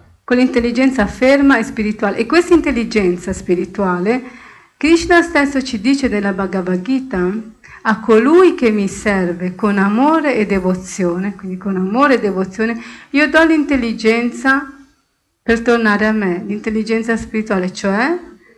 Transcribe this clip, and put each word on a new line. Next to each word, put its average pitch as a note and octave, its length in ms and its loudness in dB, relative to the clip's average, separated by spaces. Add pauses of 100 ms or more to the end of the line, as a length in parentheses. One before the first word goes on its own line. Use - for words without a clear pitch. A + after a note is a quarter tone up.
(240)
con B3 140 0
l'intelligenza B3 680 0
ferma C4+ 500 4
e A3+ 60 -2
spirituale. G#3+ 540 -4
E A3+ 80 -2
questa F4 280 2
intelligenza A3 800 0
spirituale, F#3+ 920 -2 (540)
Krishna E4+ 440 4
stesso C#4+ 400 0
ci A#3+ 180 -6
dice C4+ 280 0
nella G3+ 260 -2
Bhagavad F#3 480 -2
Gita, G#3 480 -2 (540)
"A A3 160 0
colui D4 560 6
che A#3 160 2
mi G3+ 160 0
serve F3+ 680 -2
con G3+ 240 -2
amore C4+ 580 2
e G#3 120 0
devozione", F#3 880 -2
quindi F#3 220 -10
con F#3+ 180 -6
amore A3+ 400 2
e - 40 2
devozione, G#3 640 -4 (300)
io C#4+ 180 2
do D#4 140 4
l'intelligenza C4 1300 0 (680)
per A#3 180 0
tornare A3 460 2
a A3 40 2
me, G3+ 360 -2
l'intelligenza A3 680 -2
spirituale, G#3+ 560 -4
cioè A3+ 460 -2 (400)